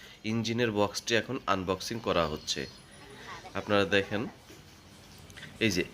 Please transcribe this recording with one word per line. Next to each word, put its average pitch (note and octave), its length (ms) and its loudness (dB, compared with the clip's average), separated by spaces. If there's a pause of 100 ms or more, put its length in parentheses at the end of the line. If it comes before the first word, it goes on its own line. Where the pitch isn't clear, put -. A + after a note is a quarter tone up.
(240)
ইঞ্জিনের A2+ 460 0
বক্সটি G#2 440 2
এখন A#2+ 320 0
আনবক্সিং F#2+ 520 0
করা F2 280 2
হচ্ছে। D2+ 400 -4 (880)
আপনারা G2+ 300 4
দেখেন, G2 420 2 (1300)
এই A2 100 4
যে F2 240 0